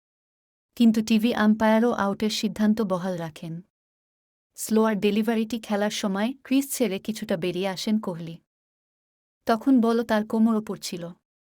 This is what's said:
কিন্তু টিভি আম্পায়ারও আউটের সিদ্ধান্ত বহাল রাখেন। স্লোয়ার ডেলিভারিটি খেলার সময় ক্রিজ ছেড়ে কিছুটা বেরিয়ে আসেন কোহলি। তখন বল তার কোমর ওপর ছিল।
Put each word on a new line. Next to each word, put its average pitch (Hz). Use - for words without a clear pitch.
কিন্তু 226
টিভি 220
আম্পায়ারও 220
আউটের 202
সিদ্ধান্ত 214
বহাল 185
রাখেন। 165
স্লোয়ার 220
ডেলিভারিটি 220
খেলার 208
সময় 214
ক্রিজ 277
ছেড়ে 196
কিছুটা 214
বেরিয়ে 180
আসেন 214
কোহলি। 165
তখন 240
বল 233
তার 214
কোমর 226
ওপর 214
ছিল। 170